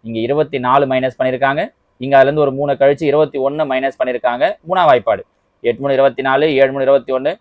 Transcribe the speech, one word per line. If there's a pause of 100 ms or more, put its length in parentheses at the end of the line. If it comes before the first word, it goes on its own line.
இங்க
இருபத்தி (100)
நாலு
மைனஸ்
பண்ணிருக்காங்க, (420)
இங்க
அதுல
இருந்து
ஒரு
மூணை
கழிச்சு
இருபத்தி
ஒண்ணு
மைனஸ்
பண்ணிருக்காங்க, (240)
மூணா
வாய்ப்பாடு. (400)
எட்டு
மூணு
இருபத்தி
நாலு, (160)
ஏழு
மூணு
இருபத்தி
ஒண்ணு.